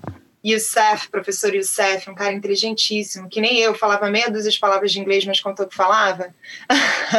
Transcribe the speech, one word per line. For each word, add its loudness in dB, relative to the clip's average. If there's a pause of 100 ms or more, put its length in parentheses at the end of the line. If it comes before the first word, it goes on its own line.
(460)
Youssef, 2
professor -2
Youssef, 0
um -16
cara -2
inteligentíssimo, -2
que -4
nem 2
eu, 4
falava 2
meia 0
dúzia -2
de 2
palavras 2
de -4
inglês, 0
mas 0
contou -4
que -14
falava. 2 (400)
<laughs> 4 (420)